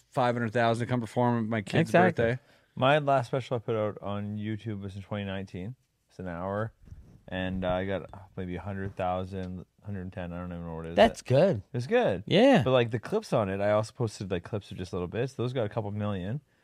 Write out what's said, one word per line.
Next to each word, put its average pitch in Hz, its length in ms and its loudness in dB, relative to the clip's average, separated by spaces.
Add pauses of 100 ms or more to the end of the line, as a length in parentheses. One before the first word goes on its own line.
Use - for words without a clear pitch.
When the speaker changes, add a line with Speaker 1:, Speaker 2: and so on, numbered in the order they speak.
(120)
Speaker 1:
five 123 220 2
hundred 117 180 -2
thousand 117 340 2
to - 40 -2
come 123 100 0
perform 120 440 2
at 110 60 -4
my 110 120 0
kid's - 180 0 (100)
Speaker 2:
Exactly. 170 340 4
Speaker 1:
birthday." 120 180 0 (340)
Speaker 3:
My 135 220 6
last 139 280 2
special 131 300 -2
I - 40 0
put 117 160 -2
out 104 240 0
on 104 380 -6
YouTube 104 440 -6
was 98 140 -8
in 98 60 -10
twenty 101 220 -6
nineteen. 98 500 -8 (360)
It's - 80 -20
an 92 100 -8
hour, 98 440 -4 (560)
and, 92 360 -2
uh, 90 80 2
I 92 140 0
got, 95 160 -2
uh, - 160 -16 (180)
maybe 90 200 -6
a 85 40 -8
hundred 98 340 -8
thousand, 92 720 -4 (220)
hundred 92 260 -8
ten, 87 220 -8
I 87 40 -8
don't 90 140 -8
even 85 140 -8
know 82 100 -8
what 82 100 -8
it 82 40 -8
is. 85 60 -4
Speaker 2:
That's - 260 6
good. 139 400 4 (100)
Speaker 3:
It's 123 140 -4
good. 165 400 0
Speaker 2:
Yeah. 226 360 6
Speaker 3:
But, 127 100 2
like, 120 180 4
the 120 80 -2
clips 214 340 -4
on 110 160 2
it, 98 140 -2
I 104 100 4
also 107 240 2
posted, 107 340 -4
like, 87 140 -2
clips - 260 -8
of 95 60 -12
just 90 160 -8
little 90 160 -2
bits. 120 240 -4
Those 123 220 -4
got 120 100 0
a 104 60 -4
couple 104 220 -4
million, 104 500 -4 (220)